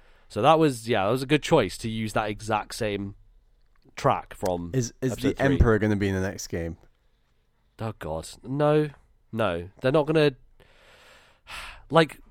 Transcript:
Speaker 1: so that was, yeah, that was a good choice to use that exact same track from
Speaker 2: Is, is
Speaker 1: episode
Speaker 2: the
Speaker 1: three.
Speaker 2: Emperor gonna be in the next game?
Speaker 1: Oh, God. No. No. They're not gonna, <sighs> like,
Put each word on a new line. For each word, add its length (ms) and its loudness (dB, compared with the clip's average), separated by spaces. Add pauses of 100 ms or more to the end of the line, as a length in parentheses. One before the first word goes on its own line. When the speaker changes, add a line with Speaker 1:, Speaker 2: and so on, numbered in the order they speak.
(300)
Speaker 1:
so 120 -4
that 160 6
was, 320 0
yeah, 160 2
that 60 2
was 100 -2
a 60 -10
good 160 2
choice 340 2
to 120 -8
use 240 -6
that 180 -2
exact 420 -4
same 400 -6 (840)
track 360 0
from 400 -4
Speaker 2:
Is, 280 -2
is 120 -2
Speaker 1:
episode 160 -2
Speaker 2:
the 60 0
Speaker 1:
three. 100 0
Speaker 2:
Emperor 340 4
gonna 180 2
be 120 0
in 60 0
the 60 0
next 260 -6
game? 300 -6 (1000)
Speaker 1:
Oh, 200 -8
God. 280 -8 (160)
No. 460 0 (440)
No. 360 -2 (120)
They're 100 0
not 160 2
gonna, 280 4
<sighs> 1500 -20
like, 300 4 (120)